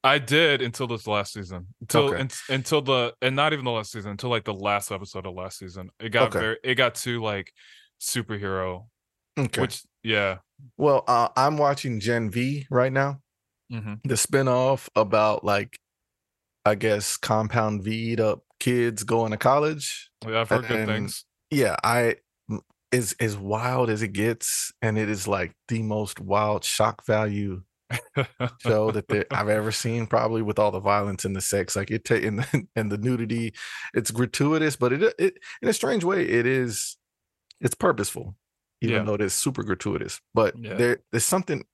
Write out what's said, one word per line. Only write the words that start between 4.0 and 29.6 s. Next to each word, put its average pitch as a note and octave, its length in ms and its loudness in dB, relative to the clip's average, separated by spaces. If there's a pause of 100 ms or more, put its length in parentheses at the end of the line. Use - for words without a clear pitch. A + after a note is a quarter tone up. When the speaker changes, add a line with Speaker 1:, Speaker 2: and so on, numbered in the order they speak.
Speaker 1:
until, B2 180 -4
like, A#2 140 0
the G#2+ 100 -4
last G2+ 360 0
episode F#2+ 360 -8
of F#2 80 -10
last F#2 240 -10
season. F#2 320 -14 (100)
It A2+ 80 -8
got A2+ 200 4
Speaker 2:
Okay. G#2 100 -2
Speaker 1:
very, A2 260 0
it B2+ 120 0
got B2+ 180 2
too, A#2+ 280 -4
like, G2+ 300 -4 (480)
superhero. G2 880 -4 (520)
Speaker 2:
Okay. C3+ 220 -2
Speaker 1:
Which, - 220 -2 (200)
yeah. G2+ 360 0 (400)
Speaker 2:
Well, C#3 280 4
uh, A#2+ 300 4
I'm D3 220 4
watching C#3 420 0
Gen A2+ 300 0
V C3+ 400 -2
right B2+ 200 4
now. C#3 300 0 (500)
Speaker 1:
Mm-hmm. G#2+ 240 -8 (100)
Speaker 2:
The - 100 0
spinoff C3 840 2
about, G#2+ 480 4
like, G2+ 340 0 (840)
I G#2 120 4
guess, G#2 420 0
compound G#2+ 680 0
V'd A2+ 360 -2
up G#2+ 220 2 (160)
kids A#2+ 460 2
going A2+ 280 2
to G#2+ 40 -4
college. D3 720 0 (160)
Speaker 1:
Yeah, A2 140 0
I've A2+ 80 -2
heard A2 180 2
good A2+ 120 -2
Speaker 2:
And, G#2+ 100 -2
Speaker 1:
things. G#2 380 -4 (240)
Speaker 2:
yeah, B2 340 2
I, A#2 320 2 (340)
m-, A2 100 -4 (300)
as, B2 300 0
as G#2+ 160 0
wild A2+ 540 0
as G#2+ 100 0
it G2+ 140 -4
gets, - 680 -2
and A2 160 0
it G#2+ 140 0
is, G2+ 180 -4
like, F#2+ 260 -2 (140)
the A2+ 140 0
most G#2+ 380 -4
wild G#2 440 0
shock - 400 0
value G2+ 600 -2 (260)
Speaker 1:
<laughs> - 680 -6
Speaker 2:
show A2 320 2
that G#2+ 160 -4
there, G#2 220 0
I've G#2 180 -2
ever G#2+ 240 2